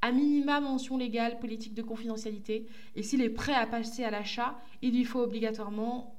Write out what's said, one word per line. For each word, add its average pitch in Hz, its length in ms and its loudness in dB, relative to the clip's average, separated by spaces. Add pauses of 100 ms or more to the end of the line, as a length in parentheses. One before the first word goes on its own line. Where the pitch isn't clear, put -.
À 240 80 6
minima, 285 480 6
mention 262 400 0
légale, 233 400 0
politique 220 360 -6
de 220 80 -4
confidentialité. 220 840 -4 (300)
Et 208 80 -4
s'il 254 180 2
est 226 80 4
prêt 277 240 0
à 226 140 4
passer 233 340 -2
à 226 80 0
l'achat, 226 480 -2 (240)
il 247 140 4
lui 247 80 6
faut 247 160 0
obligatoirement 220 1000 -2